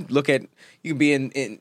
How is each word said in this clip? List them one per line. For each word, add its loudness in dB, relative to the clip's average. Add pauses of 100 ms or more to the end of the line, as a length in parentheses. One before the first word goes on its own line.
you -12
look 0
at, 4 (400)
you -6
can -4
be 4
in, 0
in, -6